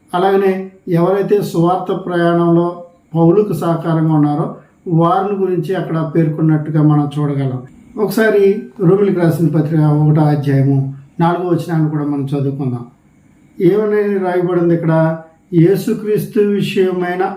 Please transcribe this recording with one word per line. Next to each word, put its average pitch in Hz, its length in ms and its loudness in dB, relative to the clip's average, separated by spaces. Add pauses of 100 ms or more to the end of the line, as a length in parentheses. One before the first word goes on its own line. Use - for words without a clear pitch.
(140)
అలాగనే 190 580 0 (160)
ఎవరైతే 185 540 0
సువార్త 170 640 -2
ప్రయాణంలో 170 800 0 (320)
పౌలుకు 185 380 4
సహకారంగా 160 600 -2
ఉన్నారో 147 420 0 (320)
వారిని 190 520 0
గురించి 185 360 -2
అక్కడ 156 400 -4
పేర్కొన్నట్టుగా 156 680 0
మనం 147 260 2 (100)
చూడగలం. 139 420 -4 (360)
ఒకసారి 214 640 2 (160)
రోమిలికి 190 400 2
రాసిన 165 280 2
పత్రిక 156 320 0
ఒకటో 151 420 2
అధ్యాయము 139 720 0 (260)
నాలుగో 175 300 0
వచనాన్ని 160 400 0
కూడా 147 160 -4
మనం 143 200 -4
చదువుకుందాం. 135 600 -4 (760)
ఏమని 208 560 2
రాయబడింది 180 560 0
ఇక్కడ? 160 440 0 (360)
"యేసుక్రీస్తు 190 840 0
విషయమైన 185 960 0